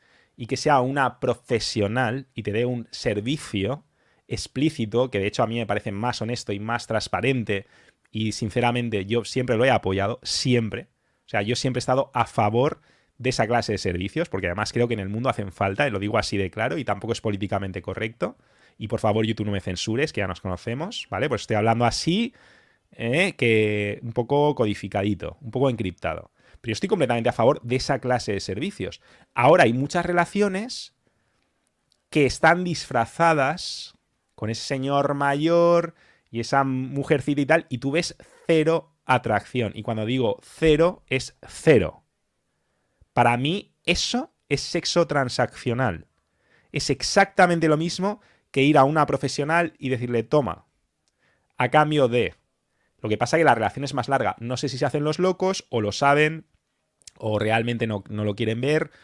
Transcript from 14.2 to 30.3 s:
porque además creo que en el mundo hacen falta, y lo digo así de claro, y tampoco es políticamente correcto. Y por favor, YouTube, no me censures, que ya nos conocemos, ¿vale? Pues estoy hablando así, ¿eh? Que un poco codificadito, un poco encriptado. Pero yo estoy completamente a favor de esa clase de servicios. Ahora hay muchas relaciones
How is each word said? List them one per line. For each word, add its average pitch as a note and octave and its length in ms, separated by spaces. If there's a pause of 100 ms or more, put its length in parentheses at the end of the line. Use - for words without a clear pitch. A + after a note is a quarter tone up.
porque F#2+ 180
además F#2+ 260
creo A#2+ 160
que A#2 60
en G#2+ 60
el F#2+ 80
mundo A2+ 200
hacen G2+ 240
falta, G2+ 340
y C3 40
lo G2+ 80
digo G#2 200
así G#2 180
de F#2+ 140
claro, B2+ 280
y C3 60
tampoco G#2+ 280
es - 80
políticamente G2 600
correcto. A2+ 540 (420)
Y A2 100
por A2 120
favor, A2 260
YouTube, G#2+ 200
no G#2 60
me G2 80
censures, A2 520
que G2+ 100
ya F#2+ 40
nos F#2 140
conocemos, A#2+ 720
¿vale? A2 180
Pues A#2+ 140
estoy A2 140
hablando A2+ 280
así, F3 480 (600)
¿eh? C#3+ 440
Que G#2+ 640
un A#2 100
poco C#3+ 420
codificadito, G2+ 880
un A#2+ 80
poco B2+ 180
encriptado. F#2 640 (300)
Pero A2+ 100
yo - 20
estoy F3+ 160
completamente A#2+ 400
a A#2 60
favor B2 280
de A#2 140
esa C3 220
clase B2 340
de G2 80
servicios. G2+ 600 (340)
Ahora D3 300
hay A#2 100
muchas D3+ 320
relaciones G3 880 (1120)